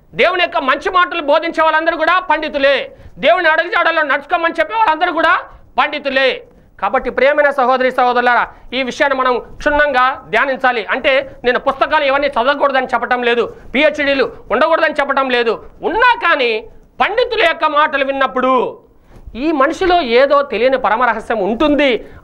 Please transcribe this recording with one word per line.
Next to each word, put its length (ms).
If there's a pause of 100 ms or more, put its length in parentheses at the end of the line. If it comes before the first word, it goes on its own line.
(140)
దేవుని 280
యొక్క 160
మంచి 320
మాటలు 320
బోధించే 400
వాళ్ళందరూ 340
కూడా 220
పండితులే. 760 (260)
దేవుని 300
అడుగుజాడల్లో 540
నడుచుకోమని 580
చెప్పే 140
వాళ్ళందరూ 380
కూడా 280 (380)
పండితులే. 680 (360)
కాబట్టి 300
ప్రియమైన 400
సహోదరి 400
సహోదరులారా, 580 (240)
ఈ 100
విషయాన్ని 360
మనం 200
క్షుణ్ణంగా 920
ధ్యానించాలి. 640
అంటే 540
నేను 140
పుస్తకాలు 460
ఇవన్నీ 240
చదవకూడదని 580
చెప్పటం 360
లేదు, 340 (180)
పిహెచ్డీలు 580 (180)
ఉండకూడదని 500
చెప్పటం 300
లేదు. 340 (180)
ఉన్నా 460
కానీ 360 (360)
పండితుల 440
యొక్క 200
మాటలు 400
విన్నప్పుడు 760 (560)
ఈ 180
మనిషిలో 480
ఏదో 420
తెలియని 360
పరమరహస్యం 600
ఉంటుంది 720 (140)